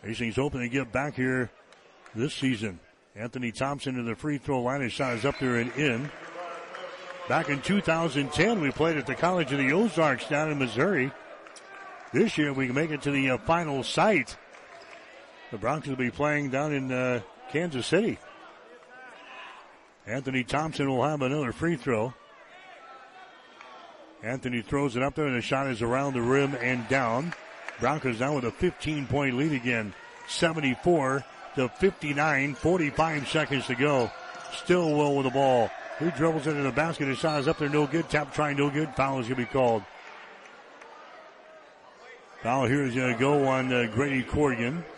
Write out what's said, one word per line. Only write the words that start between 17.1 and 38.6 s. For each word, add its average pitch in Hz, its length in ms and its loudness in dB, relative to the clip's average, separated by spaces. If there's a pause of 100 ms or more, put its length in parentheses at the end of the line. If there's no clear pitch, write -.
Kansas 147 340 -2
City. 180 320 2 (1900)
Anthony 127 380 -4
Thompson 147 440 -2
will 127 160 2
have 147 180 0
another 131 280 0
free 165 260 0
throw. 120 360 0 (2000)
Anthony 123 380 -4
throws 139 360 -2
it 123 60 0
up 139 120 -2
there, 151 120 -2
and 127 100 0
the 120 40 0
shot 135 280 0
is 117 120 -4
around 131 320 0
the 123 80 0
rim 139 400 4
and 123 280 0
down. 131 440 2 (480)
Broncos 127 400 0
now 143 140 0
with 127 100 -2
a 113 60 0
fifteen-point 143 840 0
lead 151 160 2
again, 120 420 0 (340)
seventy-four 147 960 2 (300)
to 127 140 2
fifty-nine, 147 880 2
forty-five 156 720 2
seconds 143 400 0
to 127 60 0
go. 131 360 4 (420)
Stillwell 147 640 4
with 139 80 2
the 131 60 2
ball. 127 400 4 (280)
He 165 120 0
dribbles 156 380 2
into 143 160 0
the 131 80 0
basket. 151 360 0
His 127 100 0
shot 151 220 0
is 135 80 2
up 160 100 2
there, 147 120 0
no 147 160 4
good. 160 240 0
Tap 147 240 0
try, 151 180 0
no 143 160 4